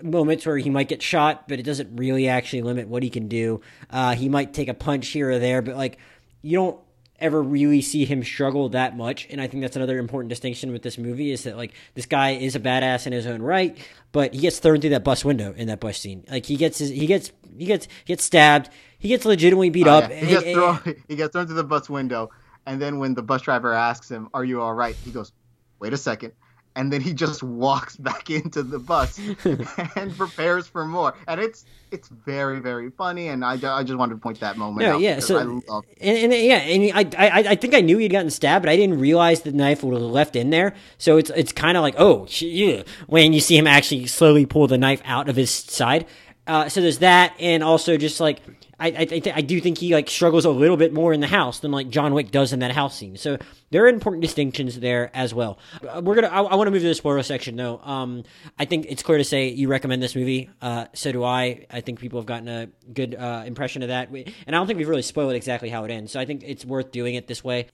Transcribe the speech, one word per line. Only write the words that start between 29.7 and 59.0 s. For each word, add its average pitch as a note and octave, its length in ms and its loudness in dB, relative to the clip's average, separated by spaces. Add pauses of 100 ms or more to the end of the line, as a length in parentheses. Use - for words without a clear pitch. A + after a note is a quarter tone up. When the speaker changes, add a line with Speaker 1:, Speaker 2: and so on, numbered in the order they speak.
Speaker 2:
and F#3+ 200 -10
prepares F3 500 -2
for E3 200 -8
more. E3 280 -2 (140)
And E3 120 -4
it's, A3+ 240 -8 (260)
it's - 180 -14
very, C3+ 520 -6
very B2 300 -8
funny. F3 380 -6
And B2+ 160 -4
I B2+ 140 -2
ju-, C3+ 100 -6
I C3+ 140 -2
just B2+ 160 -6
wanted A#2 160 -2
to A2 60 -14
point A2+ 200 -10
that G#2 160 -6
moment G#2+ 320 -2
Speaker 1:
No, B2 60 2
Speaker 2:
out D3+ 60 0
Speaker 1:
yeah, F#3 160 0
Speaker 2:
because C#3 100 -4
Speaker 1:
so, F3+ 120 2
Speaker 2:
I B2 40 -2
love A#2+ 420 -8 (160)
Speaker 1:
and, G#3 180 2
and, A#3 140 4
yeah, A#3 240 4
and F#3 580 2
I, F#3+ 140 4
I, F3 100 2 (120)
I G#3 40 4
think B3+ 200 0
I B3+ 60 8
knew F3 180 6
he'd G#3+ 140 2
gotten F3+ 180 2
stabbed, E3+ 340 2
but D3+ 60 2
I E3 60 6
didn't F#3+ 220 4
realize E3 440 4
the D3 100 -6
knife C#3+ 320 2
was B2+ 180 -2
left C3 340 0
in B2 140 0
there. F#3 240 2 (240)
So - 200 6
it's, D#3 120 2
it's D3 220 -2
kinda F3 280 2
like, C#3+ 180 2
oh, D3 280 6
sh-, - 160 -8
yeah, E3+ 400 0 (240)
when D#3+ 280 6
you D3+ 60 4
see E3 160 6
him D#3 100 8
actually C#3+ 400 4
slowly D3 400 6
pull D3 200 4
the B2+ 120 4
knife C3+ 260 2
out C3+ 240 -4
of B2 80 0
his C3 140 2
side. C#3 560 0 (400)
Uh, D#3 220 0
so F#3+ 120 -2
there's D3+ 180 2
that, F3+ 420 8
and E3 220 2
also D#3+ 340 4
just, D3+ 240 -2
like, D3+ 200 0 (380)
I, E3 100 -2
I, E3 120 -4
I, E3 60 0
th-, E3 300 -4
I D#3 40 -2
do D#3 200 -2
think E3+ 180 -2
he, E3+ 160 0
like, D3 160 2
struggles E3 340 2
a E3 60 4
little D3+ 260 4
bit D#3 160 4
more E3 220 2
in D3 60 0
the C#3+ 80 0
house D#3+ 320 0
than, D3 100 -6
like, C3+ 180 -4
John C#3+ 240 0
Wick C#3 200 0
does C#3 200 2
in C3 60 -2
that B2 140 -2
house C#3 260 -2
scene. F#2+ 180 -16
So C#3+ 220 -4 (320)
there F3 140 4
are B3 40 10
important G3+ 340 0
distinctions C3+ 560 -2
there B2 360 -2
as B2 200 -4
well. A2+ 240 -4 (300)
Uh, D3 160 -10
we're G3+ 100 2
gonna, A3+ 140 4
I, F#3+ 140 2
I F#3+ 120 0
wanna G3+ 160 4
move F#3+ 120 2
to E3+ 60 2
the D#3+ 60 2
spoiler C#3 300 0
section B2 320 -8
though. A#2+ 220 -6
Um, B2+ 440 -8 (340)
I D3 100 -4
think D#3+ 220 -2
it's C3+ 140 -10